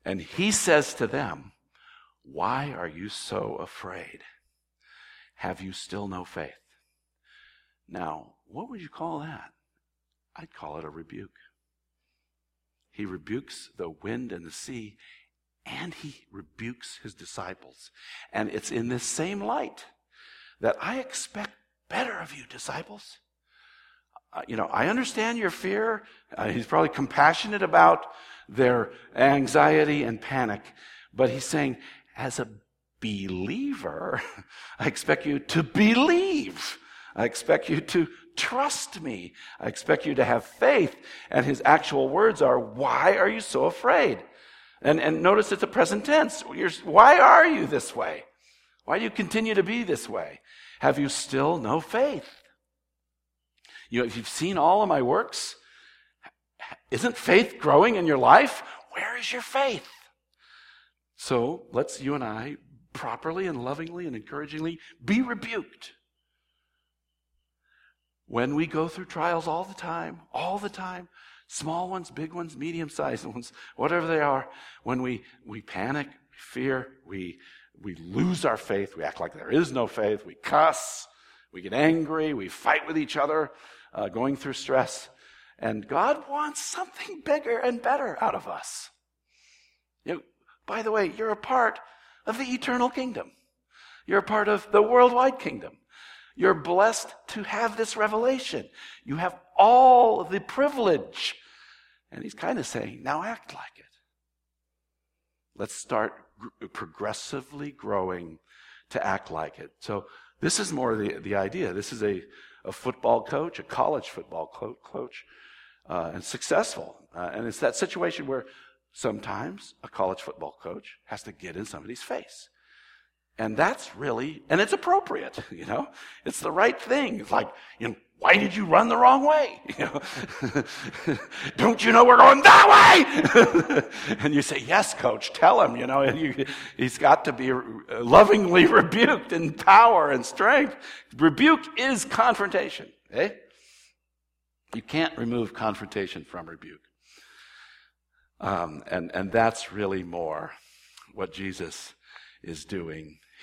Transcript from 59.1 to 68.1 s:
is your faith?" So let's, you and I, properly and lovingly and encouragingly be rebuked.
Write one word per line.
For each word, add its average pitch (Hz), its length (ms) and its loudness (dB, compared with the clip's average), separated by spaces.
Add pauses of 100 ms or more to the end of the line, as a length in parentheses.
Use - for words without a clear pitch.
is - 140 -8
your 247 100 -8
faith?" 269 460 -4 (1300)
So 131 540 -4
let's, - 300 -6
you 139 120 -4
and 135 100 -6
I, 113 340 -10 (360)
properly 165 540 -8
and 135 160 -8
lovingly 165 420 -10
and 135 100 -10
encouragingly 151 640 -10 (240)
be 220 180 0
rebuked. 233 720 -10 (2250)